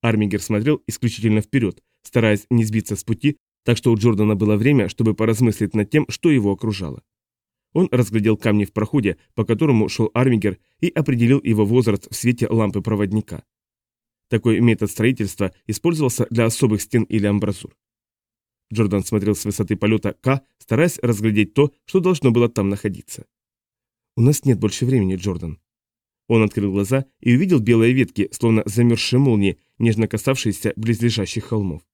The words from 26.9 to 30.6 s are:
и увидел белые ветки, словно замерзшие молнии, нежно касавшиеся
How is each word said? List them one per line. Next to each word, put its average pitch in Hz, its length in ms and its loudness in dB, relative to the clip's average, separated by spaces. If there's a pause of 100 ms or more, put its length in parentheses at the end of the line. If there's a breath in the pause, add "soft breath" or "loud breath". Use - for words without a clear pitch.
и 120 160 2
увидел 175 240 4
белые 113 320 4
ветки, 127 400 -2
словно 113 340 0
замерзшие 120 540 0
молнии, 110 400 2 (200)
нежно 113 280 2
касавшиеся 110 720 -4